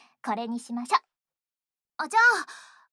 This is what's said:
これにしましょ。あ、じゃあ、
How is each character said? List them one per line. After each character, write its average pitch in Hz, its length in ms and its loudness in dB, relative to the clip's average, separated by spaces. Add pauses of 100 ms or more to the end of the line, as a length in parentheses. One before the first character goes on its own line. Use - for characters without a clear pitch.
(240)
こ 220 120 -4
れ 233 120 -8
に 233 120 -6
し 240 140 -12
ま 240 120 -8
し - 80 -2
ょ。 - 40 4 (1000)
あ、 311 100 -6
じ - 80 -4
ゃ 440 40 6
あ、 466 40 8 (680)